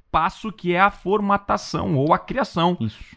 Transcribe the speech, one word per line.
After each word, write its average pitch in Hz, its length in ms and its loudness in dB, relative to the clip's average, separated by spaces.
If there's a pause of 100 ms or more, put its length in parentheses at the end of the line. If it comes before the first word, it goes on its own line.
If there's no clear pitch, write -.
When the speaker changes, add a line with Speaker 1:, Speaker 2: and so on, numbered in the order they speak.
(100)
Speaker 1:
passo, 175 420 -2
que 175 220 -2
é 175 60 2
a 202 100 6
formatação 202 1040 -2
ou 143 160 2
a 180 60 4
criação 180 640 -2
Speaker 2:
Isso. 110 180 -6 (180)